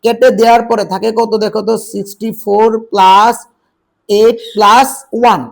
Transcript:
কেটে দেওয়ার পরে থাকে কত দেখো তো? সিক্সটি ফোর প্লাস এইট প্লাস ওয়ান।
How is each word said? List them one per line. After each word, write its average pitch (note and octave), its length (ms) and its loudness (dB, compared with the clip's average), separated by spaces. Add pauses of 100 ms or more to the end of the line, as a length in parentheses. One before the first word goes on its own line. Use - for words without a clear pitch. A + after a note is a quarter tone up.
কেটে A#3 240 2 (100)
দেওয়ার A#3 320 4
পরে G#3+ 220 -2
থাকে F#3+ 160 -6 (120)
কত A3 120 -2 (120)
দেখো G#3+ 240 -4
তো? A3+ 60 0 (160)
সিক্সটি G3+ 380 -10 (140)
ফোর G#3 260 0 (220)
প্লাস G3+ 460 4 (720)
এইট A3 300 2 (160)
প্লাস A3 340 2 (300)
ওয়ান। A3 340 2